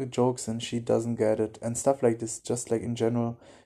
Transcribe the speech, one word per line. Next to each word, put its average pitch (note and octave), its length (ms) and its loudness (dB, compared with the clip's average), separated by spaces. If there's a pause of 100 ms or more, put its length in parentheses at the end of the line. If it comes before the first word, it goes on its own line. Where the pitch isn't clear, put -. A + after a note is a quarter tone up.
jokes B2 420 0
and A2+ 160 -4
she A#2+ 160 -4
doesn't A#2 360 2
get A2 260 2
it A2 200 -4
and A#2 160 -4
stuff C3+ 240 2
like A#2 180 4
this. A2+ 200 -6
Just - 320 -4
like A2+ 100 2
in A#2 140 -4
general, A#2 420 0 (280)